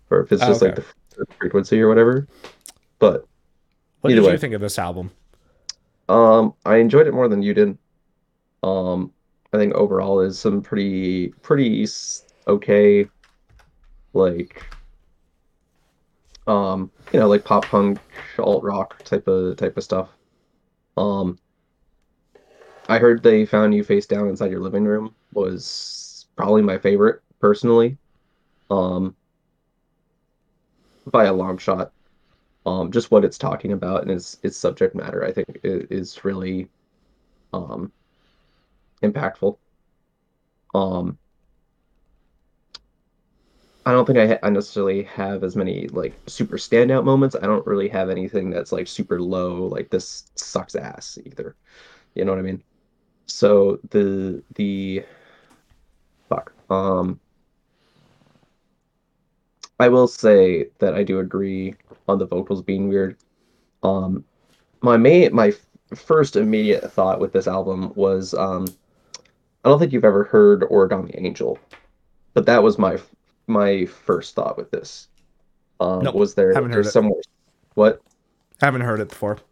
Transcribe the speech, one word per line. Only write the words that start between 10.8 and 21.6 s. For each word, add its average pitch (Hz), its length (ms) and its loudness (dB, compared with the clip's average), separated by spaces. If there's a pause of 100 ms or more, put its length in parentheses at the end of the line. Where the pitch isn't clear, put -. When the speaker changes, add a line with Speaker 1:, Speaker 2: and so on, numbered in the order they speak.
Speaker 1:
pretty 117 400 0
s-, - 420 -10 (220)
okay, 101 600 4 (1040)
like, 90 500 -2 (1800)
um, 95 440 -2 (220)
you 135 60 4
know, 110 80 4
like, 104 180 2
pop 104 200 2
punk, 101 340 0 (380)
alt - 260 0
rock 98 400 -6
type - 240 -4
of, 92 300 0
type - 200 -6
of 98 60 -8
stuff. 92 260 -4 (880)
Um, 95 400 -2 (1500)